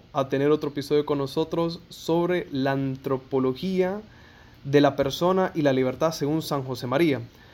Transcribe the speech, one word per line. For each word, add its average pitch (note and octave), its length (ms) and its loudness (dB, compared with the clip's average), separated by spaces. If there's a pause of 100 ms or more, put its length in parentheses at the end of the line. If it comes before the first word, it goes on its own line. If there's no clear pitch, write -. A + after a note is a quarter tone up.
(120)
a C#3 160 -2
tener C#3+ 240 2
otro D3+ 180 0
episodio D3 340 0
con D3 140 -2
nosotros D#3+ 680 -4
sobre E3+ 640 -2
la C3+ 180 0
antropología C3+ 1300 -2 (640)
de C#3 180 4
la C#3+ 140 6
persona F3 580 2
y E3 100 -2
la C#3+ 100 4
libertad C3 400 2
según D3+ 300 -2
San D3 200 -4
José C3 240 -8
María. C3+ 340 2 (340)